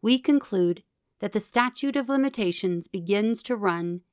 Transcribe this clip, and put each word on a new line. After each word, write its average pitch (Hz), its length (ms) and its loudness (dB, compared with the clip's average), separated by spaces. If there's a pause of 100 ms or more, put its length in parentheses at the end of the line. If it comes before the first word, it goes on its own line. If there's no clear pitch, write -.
We 240 160 6
conclude 190 640 2 (380)
that 208 100 -6
the 214 80 -2
statute 247 560 -2
of 269 140 -2
limitations 202 800 -2
begins 202 560 0
to 247 100 -2
run 175 460 -2 (120)